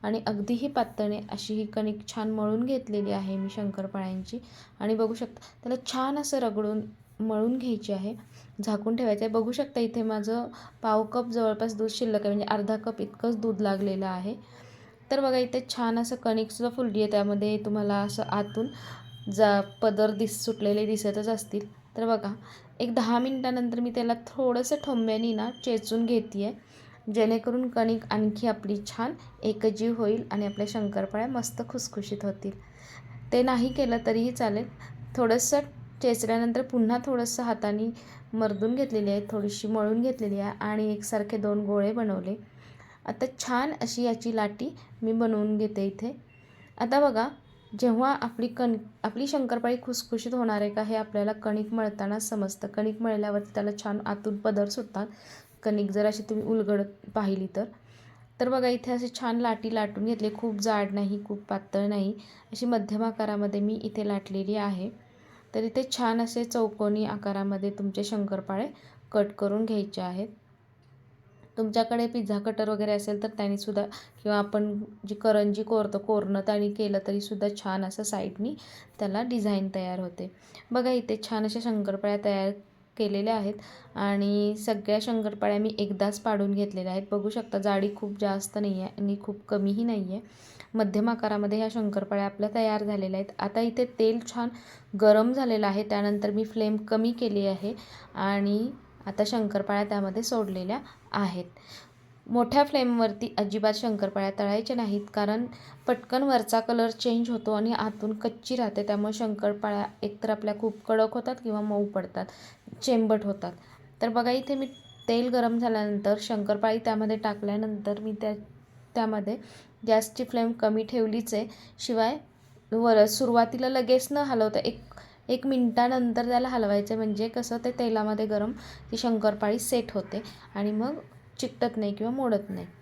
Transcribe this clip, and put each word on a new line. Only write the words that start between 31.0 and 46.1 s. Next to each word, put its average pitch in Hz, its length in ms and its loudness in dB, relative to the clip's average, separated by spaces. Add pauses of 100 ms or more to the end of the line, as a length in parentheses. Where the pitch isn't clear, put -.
मस्त 247 420 -4
खुसखुशीत 208 540 -6
होतील. 202 280 -4 (800)
ते 240 120 6
नाही 254 300 2
केलं 254 320 2
तरीही 226 260 2
चालेल. 226 360 0 (480)
थोडंसं 247 440 4 (420)
चेचल्यानंतर 233 600 2
पुन्हा 247 440 2
थोडंसं 247 380 0
हाताने 220 460 0 (440)
मर्दून 220 420 2
घेतलेली 220 360 0
आहे, 202 180 0
थोडीशी 208 380 -4
मळून 220 340 2
घेतलेली 226 380 0
आहे 202 200 -4
आणि 214 340 0
एकसारखे 208 440 -2
दोन 208 280 0
गोळे 202 260 2
बनवले. 202 440 0 (720)
आता 208 200 -4 (140)
छान 254 420 0
अशी 233 220 -4
याची 233 320 0
लाटी 214 340 -2 (320)
मी 226 120 0
बनवून 214 440 2
घेते 208 280 0
इथे. 214 300 -6 (640)